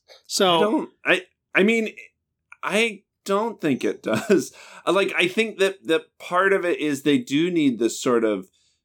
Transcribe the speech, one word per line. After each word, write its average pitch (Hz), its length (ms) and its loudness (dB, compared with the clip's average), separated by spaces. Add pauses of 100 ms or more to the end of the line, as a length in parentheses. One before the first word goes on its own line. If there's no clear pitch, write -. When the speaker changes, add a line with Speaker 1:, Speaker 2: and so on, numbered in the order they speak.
(260)
Speaker 1:
So 180 300 2
Speaker 2:
I 165 40 4
don't, 214 300 0 (140)
I, 165 180 2 (320)
I 180 80 4
mean, 220 280 2 (720)
I 208 420 -4 (220)
don't 208 360 -4
think 139 240 -2
it - 180 -4
<laughs> - 0 -
does. 123 500 0 (320)
Like, 190 320 0
I 175 120 2
think 220 320 -4
that, 190 260 -2
that 160 320 -4
part 190 340 0
of 180 120 0
it 175 160 -2
is 147 220 -4
they 147 160 4
do 139 340 -2
need 139 260 0
this 110 240 -2
sort 120 220 2
of 101 240 -2 (360)